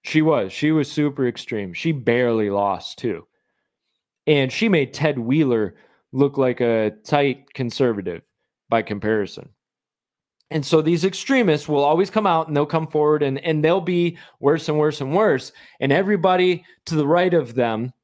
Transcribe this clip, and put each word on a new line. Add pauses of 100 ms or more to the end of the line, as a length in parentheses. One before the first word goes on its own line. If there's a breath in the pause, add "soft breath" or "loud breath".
She
was.
She
was
super
extreme.
She
barely
lost,
too. (1000)
And
she
made
Ted
Wheeler (360 soft breath)
look
like
a (120)
tight
conservative (480)
by
comparison. (1000)
And
so
these
extremists
will
always
come
out
and
they'll
come
forward
and,
and
they'll
be (220 loud breath)
worse
and
worse
and
worse. (280 loud breath)
And
everybody (220 soft breath)
to
the
right
of
them (120)